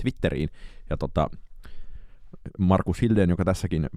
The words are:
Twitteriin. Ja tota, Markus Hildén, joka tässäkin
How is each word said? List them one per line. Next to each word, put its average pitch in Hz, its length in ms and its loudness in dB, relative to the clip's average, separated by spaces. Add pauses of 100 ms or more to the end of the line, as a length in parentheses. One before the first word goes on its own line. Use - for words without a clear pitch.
Twitteriin. 78 480 0 (400)
Ja 76 80 -2
tota, 69 320 0 (1300)
Markus 92 420 4
Hildén, 104 280 6
joka 87 160 2
tässäkin 87 520 0